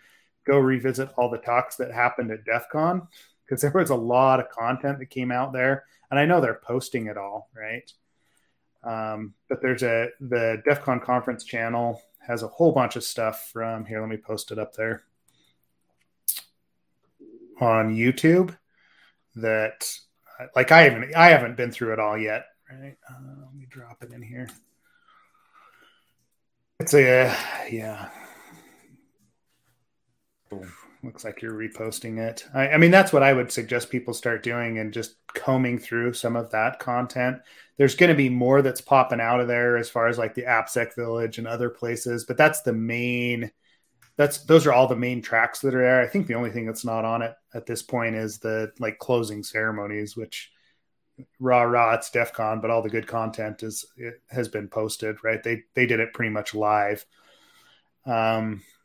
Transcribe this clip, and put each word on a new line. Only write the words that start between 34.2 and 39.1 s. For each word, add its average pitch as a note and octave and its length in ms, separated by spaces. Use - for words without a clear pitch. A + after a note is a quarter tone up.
doing A#2 380
and A2 120
just A2+ 260
combing B2+ 500
through A#2 360
some A#2 220
of A#2 140
that A2+ 300
content. B2 580
There's C#3 180
gonna E3+ 200
be C3+ 140
more B2+ 320
that's C3 200
popping B2+ 380